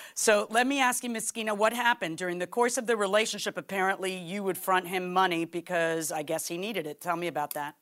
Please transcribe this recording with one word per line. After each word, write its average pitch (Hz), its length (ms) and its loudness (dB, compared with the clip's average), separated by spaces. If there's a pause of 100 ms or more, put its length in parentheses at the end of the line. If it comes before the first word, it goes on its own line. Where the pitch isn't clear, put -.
(140)
So 208 380 4
let 247 160 4
me 277 120 2
ask 247 240 2
you, 247 60 -4
Miss 220 220 -4
Skeena, 220 240 -2
what 214 180 4
happened? 233 460 0
During 180 180 -2
the 180 80 -2
course 240 320 0
of 240 80 -4
the 233 100 2
relationship, 208 600 0
apparently 190 580 -2
you 185 280 -6
would 185 160 -2
front 185 300 2
him 180 220 -2
money 180 320 4
because 165 680 -2
I 156 100 -4
guess 156 280 -4
he 170 100 -6
needed 190 260 -6
it. 147 160 -10
Tell 175 140 -2
me 175 100 -4
about 156 300 -4
that. 147 260 -6